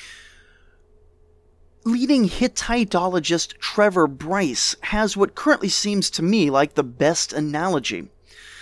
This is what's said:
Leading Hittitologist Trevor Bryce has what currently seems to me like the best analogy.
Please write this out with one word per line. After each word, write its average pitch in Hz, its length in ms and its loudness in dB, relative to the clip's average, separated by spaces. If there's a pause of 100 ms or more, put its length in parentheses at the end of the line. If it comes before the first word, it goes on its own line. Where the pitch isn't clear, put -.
(1800)
Leading 240 440 2
Hittitologist 185 1300 -2
Trevor 190 480 2
Bryce 151 760 -2
has 214 340 -2
what 196 180 2
currently - 340 0
seems 202 420 -2
to - 120 -6
me 185 260 4
like 139 260 2
the 143 100 2
best 135 480 0
analogy. 156 760 -4 (540)